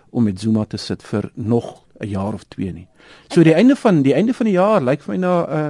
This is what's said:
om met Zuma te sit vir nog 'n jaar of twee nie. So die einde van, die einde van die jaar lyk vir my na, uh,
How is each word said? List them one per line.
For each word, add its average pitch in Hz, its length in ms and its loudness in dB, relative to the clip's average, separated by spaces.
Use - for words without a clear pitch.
om 123 140 0
met 98 160 -2
Zuma 110 240 0
te 107 120 -8
sit - 260 -10
vir - 320 -6
nog 117 500 -4
'n 110 60 -8
jaar 98 260 -6
of 95 140 -16
twee 95 240 -8
nie. 85 160 -18
So 175 140 4
die 160 120 6
einde 247 220 4
van, 175 260 2
die 131 120 2
einde 220 200 0
van 226 120 -2
die 208 80 2
jaar 196 280 2
lyk 131 200 -2
vir 208 120 -10
my 185 60 -4
na, 180 280 0
uh, 151 220 -4